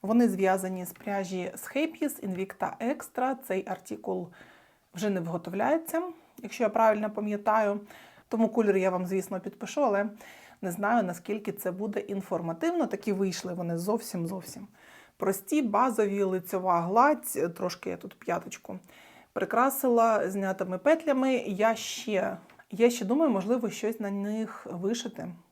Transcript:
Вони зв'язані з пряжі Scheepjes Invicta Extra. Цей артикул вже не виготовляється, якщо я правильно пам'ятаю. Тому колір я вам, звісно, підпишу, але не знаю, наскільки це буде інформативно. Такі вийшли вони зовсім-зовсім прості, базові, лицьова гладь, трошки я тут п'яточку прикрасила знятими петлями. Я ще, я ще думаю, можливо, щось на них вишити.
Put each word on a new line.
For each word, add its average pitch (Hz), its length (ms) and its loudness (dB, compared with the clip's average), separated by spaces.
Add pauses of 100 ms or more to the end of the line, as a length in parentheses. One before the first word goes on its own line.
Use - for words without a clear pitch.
Вони 233 260 6
зв'язані 185 560 2
з 180 80 -12
пряжі 190 640 -4
Scheepjes 294 720 -4
Invicta 190 680 -4
Extra. 254 400 -2 (140)
Цей 190 200 -2
артикул 185 600 -6 (680)
вже 202 160 -2
не 190 100 0
виготовляється, 214 840 -2 (400)
якщо 233 220 -4
я 214 60 2
правильно 214 400 4
пам'ятаю. 208 720 0 (480)
Тому 226 200 2
колір 208 280 4
я 185 140 4
вам, 180 160 -2
звісно, 185 340 -2
підпишу, 233 440 -4
але 208 240 2 (540)
не 185 80 -4
знаю, 202 320 2
наскільки 202 500 -4
це - 180 -4
буде 202 300 -4
інформативно. 196 880 -2
Такі - 260 -2
вийшли 185 420 -2
вони 170 240 -2
зовсім-зовсім 185 880 -4 (480)
прості, 196 460 0
базові, 208 600 2
лицьова 185 580 2
гладь, 185 760 2
трошки 185 340 -4
я 175 60 -6
тут - 220 -14
п'яточку - 600 -6 (540)
прикрасила 226 960 4
знятими 190 480 -2
петлями. 277 560 4 (120)
Я 214 280 2
ще, - 640 -2 (340)
я 233 200 6
ще 240 140 -4
думаю, 277 260 4
можливо, 214 400 0
щось 220 300 -4
на 202 100 -4
них 208 600 -4
вишити. 190 580 -4 (240)